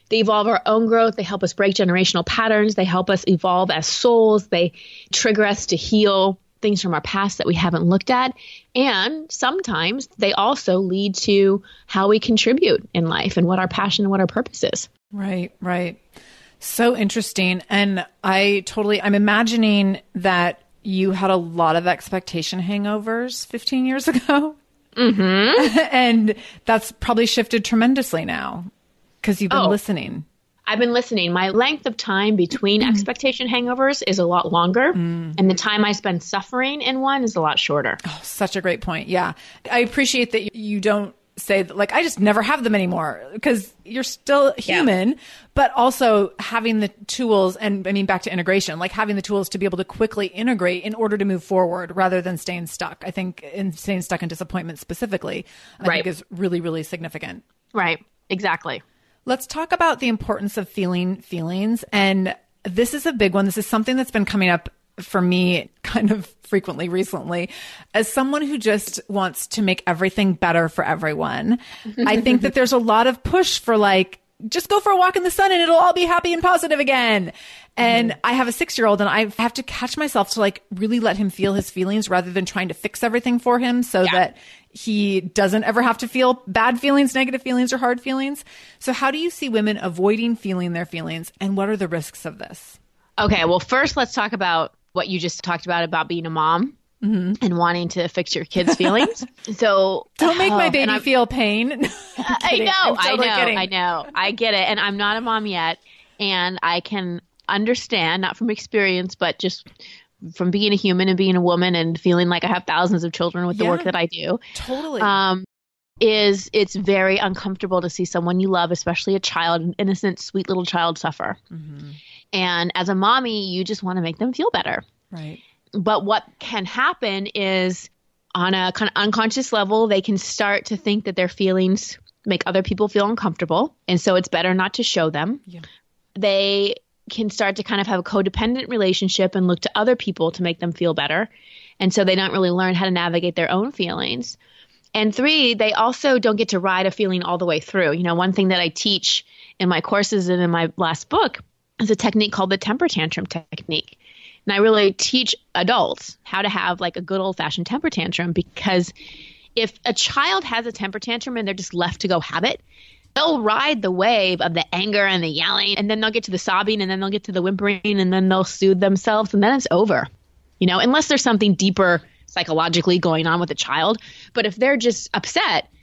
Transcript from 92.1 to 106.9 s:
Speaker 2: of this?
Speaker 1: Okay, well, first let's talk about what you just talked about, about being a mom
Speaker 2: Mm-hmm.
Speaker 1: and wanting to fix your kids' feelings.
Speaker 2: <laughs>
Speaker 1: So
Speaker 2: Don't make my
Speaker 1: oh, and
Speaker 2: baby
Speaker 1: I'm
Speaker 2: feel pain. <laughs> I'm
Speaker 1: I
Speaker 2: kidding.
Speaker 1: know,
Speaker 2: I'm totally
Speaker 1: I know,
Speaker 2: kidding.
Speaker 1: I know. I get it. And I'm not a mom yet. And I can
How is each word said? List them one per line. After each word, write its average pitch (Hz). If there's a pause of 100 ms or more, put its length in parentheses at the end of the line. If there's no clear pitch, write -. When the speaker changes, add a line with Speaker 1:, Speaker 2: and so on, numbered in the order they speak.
Speaker 2:
of 156
this? - (400)
Speaker 1:
Okay, 196
well, 175
first 269
let's 254
talk 208
about 175 (220)
what 180
you 180
just 170
talked 170
about, 170
about 160
being 170
a 165
mom 160 (240)
Speaker 2:
Mm-hmm. 202
Speaker 1:
and 175
wanting 170
to 170
fix -
your 156
kids' 190
feelings. 240 (100)
Speaker 2:
<laughs> - (140)
Speaker 1:
So 190
Speaker 2:
Don't 339
make 381
my -
Speaker 1:
oh, 381
and 330
Speaker 2:
baby 269
Speaker 1:
I'm 214
Speaker 2:
feel 254
pain. 233
<laughs> 226
I'm - (320)
Speaker 1:
I 349
Speaker 2:
kidding. 440
Speaker 1:
know, 392 (100)
Speaker 2:
I'm 285
totally 233
Speaker 1:
I -
know, 208
Speaker 2:
kidding. 220
Speaker 1:
I 185
know. 180
I 190
get 226
it. 190
And 208
I'm 202
not 208
a -
mom 226
yet. 165 (420)
And 185
I 170
can 180 (260)